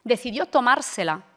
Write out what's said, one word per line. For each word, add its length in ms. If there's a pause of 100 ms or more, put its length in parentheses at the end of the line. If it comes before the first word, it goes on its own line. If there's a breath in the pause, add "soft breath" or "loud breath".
decidió 440
tomársela 760 (140)